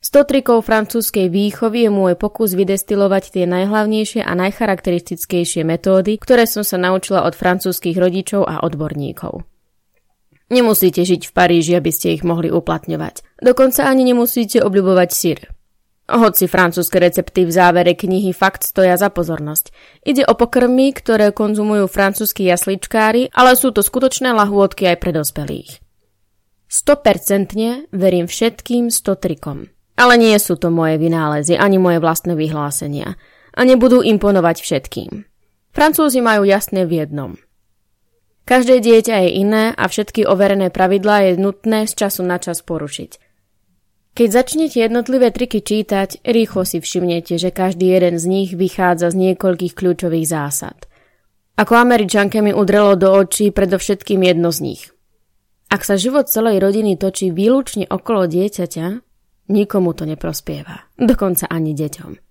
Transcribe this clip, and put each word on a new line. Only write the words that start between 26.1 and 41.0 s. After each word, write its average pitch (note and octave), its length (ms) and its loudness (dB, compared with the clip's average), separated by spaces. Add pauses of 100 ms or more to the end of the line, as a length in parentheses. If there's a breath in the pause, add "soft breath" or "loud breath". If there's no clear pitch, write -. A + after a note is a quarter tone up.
Stopercentne A3+ 1200 0
verím F3+ 400 0
všetkým A#3 640 -2
sto F#3+ 240 -2
trikom. D#3 480 -8 (300)
Ale B3 180 6
nie A3+ 240 6
sú F#3 160 -2
to E3+ 160 -2
moje D#3+ 300 0
vynálezy, D#3 580 0
ani G3 220 4
moje F3 180 2
vlastné E3 400 -2
vyhlásenia. D3 800 -6 (380 soft breath)
A - 100 -2
nebudú B3+ 380 6
imponovať G3 580 2
všetkým. - 480 -6 (640)
Francúzi D4 480 2
majú G#3+ 240 2
jasné G3+ 400 0
v D#3+ 160 -2
jednom. D3 320 -8 (1120)
Každé B3+ 320 4
dieťa A3 480 4
je F3 40 2 (120)
iné A3 220 2 (100)
a - 160 -2
všetky - 320 -4
overené G3 480 2
pravidlá G3 600 2